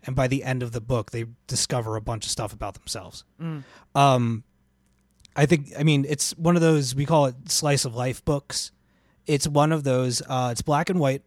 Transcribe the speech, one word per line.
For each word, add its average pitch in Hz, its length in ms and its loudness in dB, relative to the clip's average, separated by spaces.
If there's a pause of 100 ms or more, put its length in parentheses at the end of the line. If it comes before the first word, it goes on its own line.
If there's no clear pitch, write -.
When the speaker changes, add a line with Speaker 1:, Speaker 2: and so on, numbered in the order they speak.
Speaker 1:
And 127 120 -6
by 131 120 2
the 135 160 -2
end 127 200 -2
of 117 80 -8
the 117 100 -6
book, 117 300 -4
they 117 140 -6 (220)
discover 117 480 -4
a 107 60 -4
bunch 113 240 -6
of - 60 -6
stuff 104 220 -6
about 101 220 -10
themselves. - 480 -14 (160)
Speaker 2:
Mm. 156 240 -8 (300)
Speaker 1:
Um, 123 500 2 (920)
I 147 100 4
think, 147 320 0
I 147 60 -2
mean, 143 260 4
it's 147 280 -2
one 170 180 4
of 170 60 4
those, 147 340 4
we 143 100 0
call 147 220 4
it 127 80 -4 (160)
slice 143 340 2
of 117 100 -6
life 123 300 -4
books. - 460 -4 (560)
It's 147 200 0
one 147 240 4
of 156 120 0
those, 127 440 0
uh, 127 240 -2
it's 117 120 -6
black 151 260 0
and 180 100 0
white 139 280 0